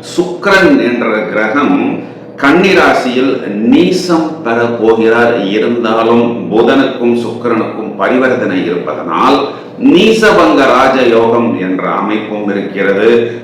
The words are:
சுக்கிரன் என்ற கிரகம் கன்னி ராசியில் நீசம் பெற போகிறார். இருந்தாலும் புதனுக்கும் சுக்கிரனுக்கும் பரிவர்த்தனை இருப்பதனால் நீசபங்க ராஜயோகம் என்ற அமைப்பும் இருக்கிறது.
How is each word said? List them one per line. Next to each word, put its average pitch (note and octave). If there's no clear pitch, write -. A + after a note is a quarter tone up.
சுக்கிரன் F3
என்ற A#2
கிரகம் A2
கன்னி F3
ராசியில் C3
நீசம் E3+
பெற A#2
போகிறார். A2+
இருந்தாலும் A2+
புதனுக்கும் A#2+
சுக்கிரனுக்கும் A2
பரிவர்த்தனை G#2
இருப்பதனால் F2
நீசபங்க F#3+
ராஜயோகம் A#2
என்ற F#2
அமைப்பும் G#2
இருக்கிறது. G2